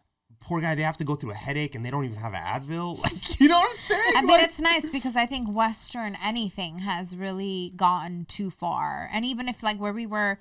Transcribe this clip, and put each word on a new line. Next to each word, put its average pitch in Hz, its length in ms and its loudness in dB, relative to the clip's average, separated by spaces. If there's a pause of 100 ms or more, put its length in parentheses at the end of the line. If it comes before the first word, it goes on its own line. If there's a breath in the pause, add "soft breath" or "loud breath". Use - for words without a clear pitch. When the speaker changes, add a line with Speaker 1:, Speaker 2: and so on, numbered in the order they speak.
(400 soft breath)
Speaker 1:
poor 170 220 -2
guy, 160 140 2
they 151 80 0
have 156 140 0
to 165 60 -4
go 147 120 0
through 131 160 -6
a 104 40 -8
headache 143 380 -4
and 117 100 -6
they 123 60 -6
don't 139 160 -2
even 110 120 -6
have 107 180 -6
an 85 80 -6
Advil. 143 560 -4
<laughs> - 40 -6
Like, - 360 -2
you 277 80 10
know 339 100 6
what 381 140 4
I'm 466 40 -6
saying? 427 400 2
Speaker 2:
I 269 60 6
mean, 269 80 4
Speaker 1:
Like 330 140 10
Speaker 2:
it's 330 180 0
nice 320 300 2
because 254 240 -2
I 240 100 4
think 247 240 -4
Western 220 720 -2
anything 196 580 -4
has 180 360 -4
really 185 600 -4
gotten 175 500 2
too 196 260 -4
far. 147 600 -4
And 220 140 0
even 254 240 -4
if, 233 140 -6
like, 214 160 0
where 208 140 -2
we 233 120 -4
were 208 360 0